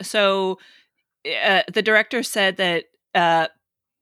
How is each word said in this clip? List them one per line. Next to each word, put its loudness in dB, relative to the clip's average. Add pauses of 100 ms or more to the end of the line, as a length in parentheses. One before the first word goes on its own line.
So, 0 (680)
uh, 0 (100)
the 0
director 0
said -2
that, -2 (300)
uh, 2 (540)